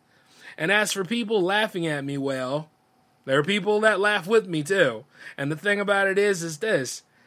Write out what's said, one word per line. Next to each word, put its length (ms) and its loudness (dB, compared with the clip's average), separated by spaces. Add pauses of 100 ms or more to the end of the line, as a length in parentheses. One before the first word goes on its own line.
(580)
And 120 -2
as 220 2
for 100 -4
people 380 0
laughing 460 0
at 180 -4
me, 140 -4
well, 500 -4 (560)
there 140 2
are 60 2
people 360 0
that 200 4
laugh 260 0
with 220 4
me, 140 -2
too. 420 2 (340)
And 120 -2
the 60 -4
thing 240 0
about 280 2
it 100 0
is, 240 2
is 160 -8
this. 460 -2 (220)